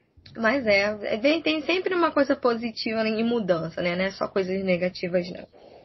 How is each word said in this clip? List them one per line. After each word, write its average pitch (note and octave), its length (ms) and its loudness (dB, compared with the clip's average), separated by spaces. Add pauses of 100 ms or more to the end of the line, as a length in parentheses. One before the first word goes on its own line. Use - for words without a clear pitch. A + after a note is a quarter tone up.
(360)
Mas A#3 300 0
é, G3+ 480 2
é - 40 0
bem, D4 240 2
tem D#4 200 0
sempre F#4 320 -2
uma E4+ 180 2
coisa C#4 240 4
positiva A3+ 720 -2
em A3 180 0
mudança, F3+ 580 0
né? F3 140 0
Não F#3 80 0
é G3 80 -2
só - 160 -4
coisas F#3+ 360 -2
negativas, F3+ 680 0
não. - 160 -12 (380)